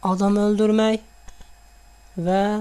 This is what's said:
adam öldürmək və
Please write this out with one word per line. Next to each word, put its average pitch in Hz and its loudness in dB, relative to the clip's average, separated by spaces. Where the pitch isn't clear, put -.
adam 196 0
öldürmək 214 2
və 185 0